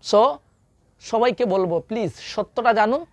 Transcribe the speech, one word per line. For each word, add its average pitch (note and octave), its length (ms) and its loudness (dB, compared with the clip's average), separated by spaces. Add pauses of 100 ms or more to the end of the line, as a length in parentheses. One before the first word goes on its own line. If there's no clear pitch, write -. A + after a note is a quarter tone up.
(120)
So, B3 260 4 (600)
সবাইকে A#3 460 -2
বলবো, F#3 340 0
প্লিজ G#3+ 340 -6
সত্যটা - 600 -2
জানুন A3+ 400 0